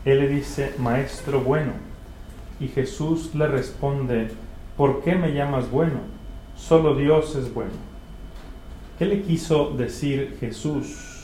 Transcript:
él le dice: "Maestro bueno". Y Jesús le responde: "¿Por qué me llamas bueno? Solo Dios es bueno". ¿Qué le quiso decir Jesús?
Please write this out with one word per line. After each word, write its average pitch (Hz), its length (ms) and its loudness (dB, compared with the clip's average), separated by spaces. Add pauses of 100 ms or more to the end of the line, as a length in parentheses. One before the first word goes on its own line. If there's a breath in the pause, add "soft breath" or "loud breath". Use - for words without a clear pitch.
él 139 160 6
le 143 80 4
dice: 139 520 0
"Maestro 131 600 0
bueno". 143 320 2 (840)
Y 131 80 -4
Jesús 151 680 -2
le 151 120 4
responde: 127 800 0 (460)
"¿Por 139 280 4
qué 175 120 4
me 165 180 2
llamas 139 360 0
bueno? 139 300 2 (560)
Solo 156 400 6
Dios 147 400 4
es 123 180 -4
bueno". 101 200 -4 (1200)
¿Qué 170 80 2
le 202 160 2
quiso 160 560 2
decir 135 600 -2
Jesús? - 720 -4 (140)